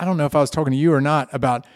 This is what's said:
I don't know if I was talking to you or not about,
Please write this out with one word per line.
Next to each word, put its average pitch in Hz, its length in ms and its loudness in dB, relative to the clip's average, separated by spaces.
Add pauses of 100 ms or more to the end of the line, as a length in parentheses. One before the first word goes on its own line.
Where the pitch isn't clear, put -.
I 170 40 -6
don't 185 140 -2
know 147 80 0
if 135 80 -4
I 151 60 4
was 143 100 0
talking 147 220 -2
to 131 40 0
you 160 160 2
or 139 80 2
not 143 320 0
about, 123 440 -2